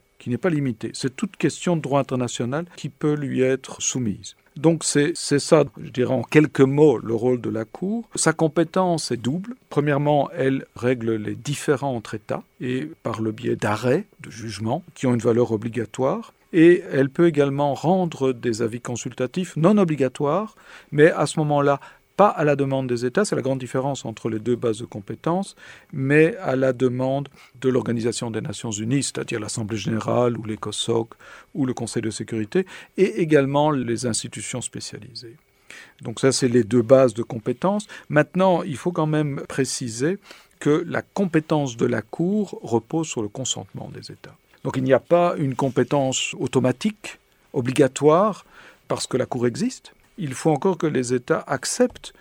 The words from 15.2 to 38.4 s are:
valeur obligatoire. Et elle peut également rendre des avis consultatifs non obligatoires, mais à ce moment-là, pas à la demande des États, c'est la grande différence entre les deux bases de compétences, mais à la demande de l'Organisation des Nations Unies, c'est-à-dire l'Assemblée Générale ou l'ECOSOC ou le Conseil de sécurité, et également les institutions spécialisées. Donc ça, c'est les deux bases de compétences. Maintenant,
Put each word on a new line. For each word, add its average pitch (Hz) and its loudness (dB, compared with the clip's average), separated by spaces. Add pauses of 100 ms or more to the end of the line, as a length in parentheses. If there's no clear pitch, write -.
valeur 117 2
obligatoire. 123 -4 (180)
Et 175 8 (100)
elle 139 2
peut 170 2
également 143 0
rendre 147 0
des 117 -4
avis 117 -4
consultatifs 127 -6
non 190 6
obligatoires, 151 0 (380)
mais 147 8
à 165 0
ce - -2
moment-là, 143 2 (360)
pas 196 8
à 170 0
la 147 4
demande 135 0
des 123 -2
États, 127 0
c'est - -2
la 127 -2
grande 131 0
différence 131 -4
entre 117 -6
les 110 -2
deux 117 0
bases 113 -2
de 113 -10
compétences, 160 -6 (380)
mais 147 4
à 131 -2
la 131 2
demande 131 -2 (320)
de 131 0
l'Organisation 120 0
des 107 -4
Nations 104 -8
Unies, 113 -2
c'est-à-dire - -6
l'Assemblée 107 -6
Générale 113 0
ou 113 -8
l'ECOSOC 113 -4 (440)
ou 139 -2
le 123 -2
Conseil 120 -6
de 113 -4
sécurité, 110 -4 (320)
et 214 2
également 147 4
les 120 -2
institutions 117 -6
spécialisées. 113 -14 (640)
Donc 120 -10
ça, 131 4
c'est 131 2
les 120 4
deux 117 2
bases 131 6
de 113 -8
compétences. 131 -4 (220)
Maintenant, 175 2